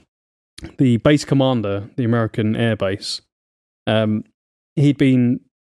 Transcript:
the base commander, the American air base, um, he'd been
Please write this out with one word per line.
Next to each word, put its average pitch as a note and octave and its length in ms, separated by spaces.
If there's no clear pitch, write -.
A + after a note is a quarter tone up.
the B2 200
base D3 280
commander, A2+ 720
the C3 80
American A2+ 520
air A2+ 200
base, - 440
um, G#2+ 360
he'd C#3+ 200
been B2+ 440